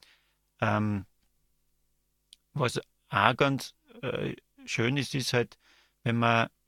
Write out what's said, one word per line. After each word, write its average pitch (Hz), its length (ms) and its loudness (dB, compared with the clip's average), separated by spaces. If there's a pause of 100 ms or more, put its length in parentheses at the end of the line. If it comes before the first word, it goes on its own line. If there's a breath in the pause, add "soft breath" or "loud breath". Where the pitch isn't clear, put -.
(600 soft breath)
Ähm, 107 460 0 (1500)
was 135 260 -2 (300)
auch 107 260 4
ganz, 139 380 0 (300)
äh, - 320 -4 (300)
schön 120 300 0
ist, 139 200 -4
ist 131 180 -4
halt, 120 240 0 (460 soft breath)
wenn 117 140 0
man 117 320 2 (180)